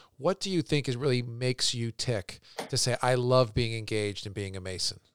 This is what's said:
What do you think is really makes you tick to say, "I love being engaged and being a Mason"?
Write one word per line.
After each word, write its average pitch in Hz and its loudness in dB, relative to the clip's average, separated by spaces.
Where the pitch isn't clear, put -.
What 170 0
do 196 -4
you 170 2
think 143 0
is 123 -2
really 127 2
makes 123 0
you 117 -2
tick - -4
to - -4
say, 123 2
"I 127 4
love 127 4
being 113 0
engaged 104 -2
and 101 -8
being 95 -6
a 95 -6
Mason"? 90 -4